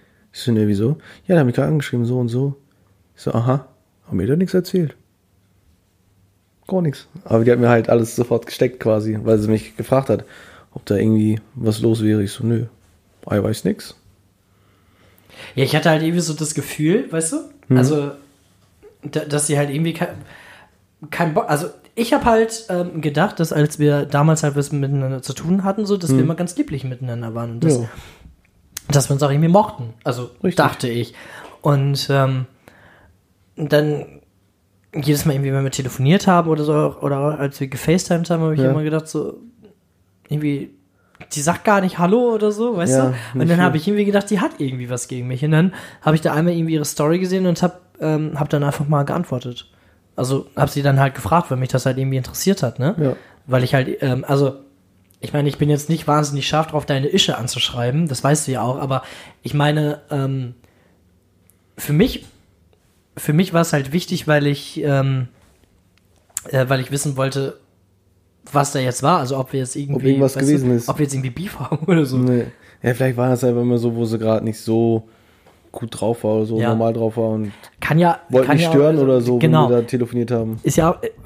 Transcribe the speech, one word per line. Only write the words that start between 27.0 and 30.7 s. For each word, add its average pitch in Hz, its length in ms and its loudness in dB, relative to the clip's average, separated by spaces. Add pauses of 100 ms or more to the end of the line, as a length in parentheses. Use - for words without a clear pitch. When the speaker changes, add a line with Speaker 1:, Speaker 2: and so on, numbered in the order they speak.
Speaker 2:
waren 117 160 -6
und 117 120 -4
dass, 151 160 4
Speaker 1:
Ja. 113 100 -6 (1000)
Speaker 2:
dass 139 200 2
wir 143 60 2
uns 135 80 0
auch 139 80 0
irgendwie 156 180 2
mochten. 131 440 2 (120)
Also, 123 200 -4 (180)
Speaker 1:
Richtig. 185 120 0
Speaker 2:
dachte 143 320 0